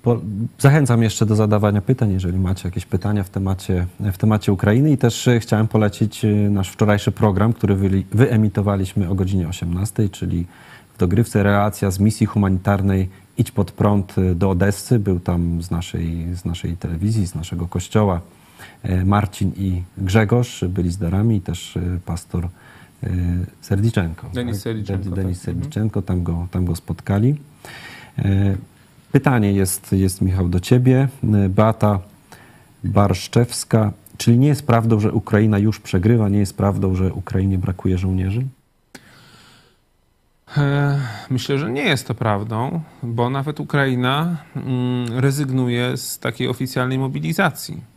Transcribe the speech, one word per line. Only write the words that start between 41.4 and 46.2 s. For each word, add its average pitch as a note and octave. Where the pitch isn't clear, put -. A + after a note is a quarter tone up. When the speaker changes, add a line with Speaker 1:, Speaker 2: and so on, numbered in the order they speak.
Speaker 2:
że F3
nie C#4
jest D3
to A#2+
prawdą, A2+
bo A#2+
nawet C#3
Ukraina, C#3
mm, B2
rezygnuje B2+
z -
takiej B2+